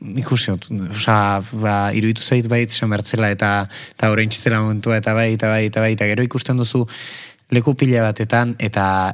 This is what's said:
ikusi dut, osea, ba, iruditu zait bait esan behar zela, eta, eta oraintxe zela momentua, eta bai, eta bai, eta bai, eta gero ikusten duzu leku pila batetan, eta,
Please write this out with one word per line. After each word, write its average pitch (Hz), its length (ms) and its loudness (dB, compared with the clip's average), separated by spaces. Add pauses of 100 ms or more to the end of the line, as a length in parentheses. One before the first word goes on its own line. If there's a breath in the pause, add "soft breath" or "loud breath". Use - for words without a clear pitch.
(180)
ikusi 123 380 0
dut, 90 100 -8 (240)
osea, 101 540 2 (180)
ba, 104 140 0 (180)
iruditu 110 320 0
zait 120 240 0
bait 120 240 0
esan 113 160 -2
behar 101 160 -2
zela, 110 240 0
eta, 101 380 0 (260 loud breath)
eta 110 160 0
oraintxe 107 320 0
zela 113 200 2
momentua, 110 360 0
eta 110 160 0
bai, 113 200 2
eta 110 140 0
bai, 110 220 2
eta 110 100 -2
bai, 110 140 2
eta 104 160 0
gero 107 160 0
ikusten 127 320 -2
duzu 120 300 0 (640 loud breath)
leku 123 240 4
pila 127 260 4
batetan, 113 520 2 (100)
eta, 95 500 0